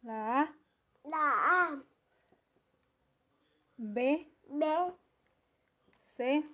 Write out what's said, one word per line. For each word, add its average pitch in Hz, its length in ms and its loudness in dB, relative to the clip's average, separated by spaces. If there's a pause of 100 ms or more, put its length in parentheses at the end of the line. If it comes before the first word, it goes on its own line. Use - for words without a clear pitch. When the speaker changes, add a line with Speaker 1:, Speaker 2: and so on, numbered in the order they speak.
Speaker 1:
la 226 400 -2
A. 311 100 -4 (520)
Speaker 2:
La 302 680 2
A. 277 120 -10 (1900)
Speaker 1:
B. 247 520 -2 (200)
Speaker 2:
B. 311 440 -2 (1200)
Speaker 1:
C. 277 380 0